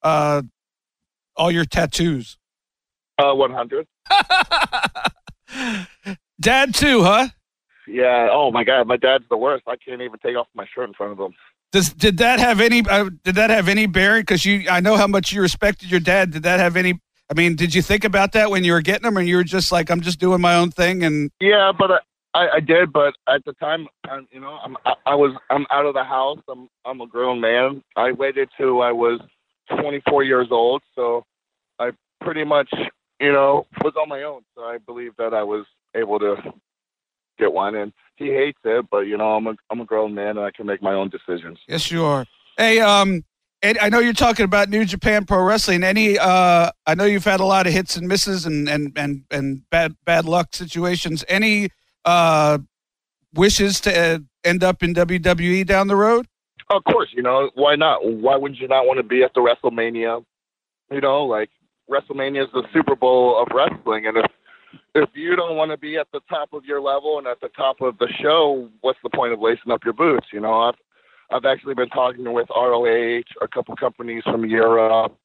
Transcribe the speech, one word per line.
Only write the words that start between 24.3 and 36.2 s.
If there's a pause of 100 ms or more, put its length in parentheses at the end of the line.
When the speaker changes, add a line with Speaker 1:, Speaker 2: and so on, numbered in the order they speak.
Speaker 2:
you
know,
I'm,
I, (120)
I
was, (120)
I'm
out
of
the
house.
I'm, (160)
I'm
a
grown
man. (140)
I
waited
till
I
was (480)
twenty-four
years
old, (140)
so (540)
I (280)
pretty
much, (480)
you
know, (180)
was
on
my
own. (140)
So
I
believe
that
I
was (280)
able
to (1040)